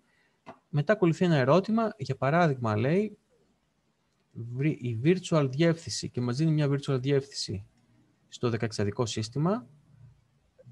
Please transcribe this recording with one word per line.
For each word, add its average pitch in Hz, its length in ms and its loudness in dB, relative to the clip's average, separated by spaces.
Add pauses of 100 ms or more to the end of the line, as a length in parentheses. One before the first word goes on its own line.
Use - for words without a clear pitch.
(680)
μετά 147 240 0
ακολουθεί 170 320 2
ένα 170 100 4
ερώτημα, 190 640 2
για - 180 -6
παράδειγμα, 135 640 2
λέει, 170 400 0 (1160)
βρει-, 120 460 -4
η 117 220 -4
virtual 165 480 2
διεύθυνση 160 580 0
και 123 120 -6
μας 123 160 -2
δίνει 160 140 2
μια 151 180 2
virtual 135 320 -2
διεύθυνση 135 640 -2 (640)
στο - 220 -4
δεκαεξαδικό 110 560 -2
σύστημα, 156 640 -4 (1040)